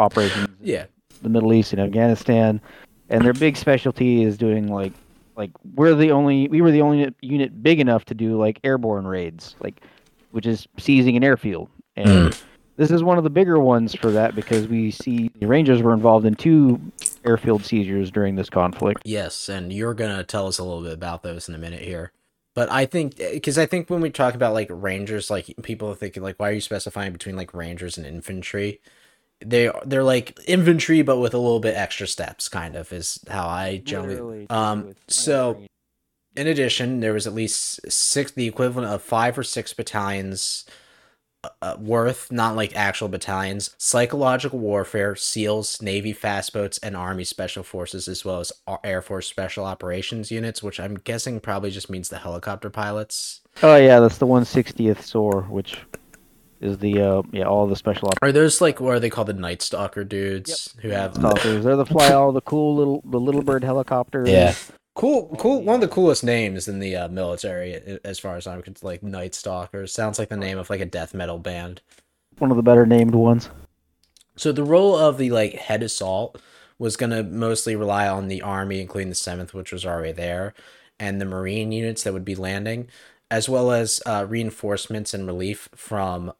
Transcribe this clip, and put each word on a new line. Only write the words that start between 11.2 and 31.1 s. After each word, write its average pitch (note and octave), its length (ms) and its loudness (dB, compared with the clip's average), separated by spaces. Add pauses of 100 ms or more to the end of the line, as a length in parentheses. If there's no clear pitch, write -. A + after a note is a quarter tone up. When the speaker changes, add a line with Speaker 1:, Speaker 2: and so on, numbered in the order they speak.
Speaker 1:
airfield. A2 460 0 (260)
And G2+ 140 2
Speaker 2:
Mm. F2 340 6 (340)
Speaker 1:
this D3+ 140 4
is E3+ 140 4
one F3 120 6
of E3+ 60 4
the D#3 80 2
bigger E3+ 300 6
ones A#2+ 340 4
for - 160 0
that A2 240 2
because A2 320 -2
we A2+ 240 0
see A#2 480 -2
the G#2 80 -2
Rangers C3 340 6
were A2+ 140 6
involved A2 320 6
in A2 80 6
two C#3+ 460 6 (440)
airfield A#2 400 2
seizures G2 460 -2
during G2 240 0
this F#2+ 160 -4
conflict. F#2+ 540 0
Speaker 2:
Yes, G#2 440 -6
and F#2 240 -8
you're A2 220 -4
gonna G#2 300 -6
tell G2 240 -4
us F#2 100 -4
a F#2 60 -8
little F2 180 -8
bit E2+ 120 -10
about E2+ 280 -10
those E2+ 260 -12
in E2+ 60 -12
a D#2 40 -12
minute E2+ 240 -14
here. F2 280 -12 (420)
But A#2+ 160 -2
I C3+ 160 0
think, D3 300 -4 (300)
'cause C#3+ 140 0
I D#3+ 60 4
think E3+ 240 -4
when F3 120 -2
we D#3+ 100 -2
talk B2+ 240 0
about, A#2 200 0
like, A2 160 -2
Rangers, G2 600 -6
like, G2 320 -6
people G#2+ 260 -8
are G2+ 60 -8
thinking, G2 300 -10
like, F#2+ 120 -8
"Why G#2 140 -4
are - 20 -2
you G#2+ 80 -4
specifying G2 520 -8
between, F#2 240 -12
like, F#2 180 -12
Rangers E2+ 420 -10
and E2 80 -12
infantry?" F#2+ 760 -8 (580)
They, A#2+ 320 2 (160)
they're, C3+ 160 0
like, B2+ 340 0 (100)
infantry, E3 560 4
but C3 160 2